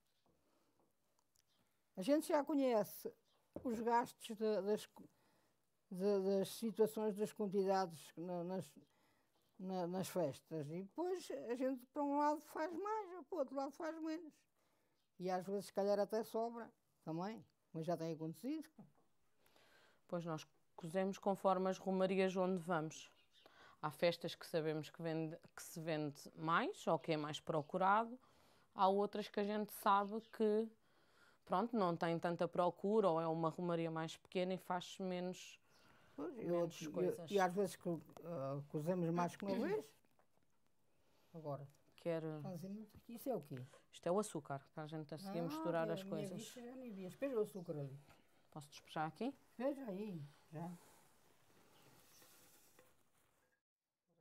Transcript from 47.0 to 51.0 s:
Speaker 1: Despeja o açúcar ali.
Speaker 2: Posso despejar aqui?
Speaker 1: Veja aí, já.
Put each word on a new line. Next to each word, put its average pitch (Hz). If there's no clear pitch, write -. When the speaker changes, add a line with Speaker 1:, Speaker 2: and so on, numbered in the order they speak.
Speaker 1:
Despeja 262
o 214
açúcar 170
ali. 139
Speaker 2:
Posso 147
despejar -
aqui? 233
Speaker 1:
Veja 269
aí, 190
já. 170